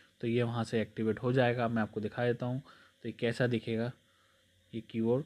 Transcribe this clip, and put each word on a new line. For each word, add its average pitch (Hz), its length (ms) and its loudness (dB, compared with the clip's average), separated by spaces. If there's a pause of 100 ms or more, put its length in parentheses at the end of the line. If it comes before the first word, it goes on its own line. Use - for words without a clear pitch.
(220)
तो 120 60 -2
ये 120 160 4
वहाँ 117 200 0
से 113 180 0
एक्टिवेट 110 400 -2
हो 127 120 2
जाएगा। 120 340 4
मैं 117 140 0
आपको 107 180 -4
दिखा 107 260 -2
देता 120 200 0
हूँ 127 140 -2
तो - 480 -16
ये 110 40 -4
कैसा 120 360 0
दिखेगा। 117 440 0 (840)
ये 113 80 -8
कीबोर्ड 117 440 0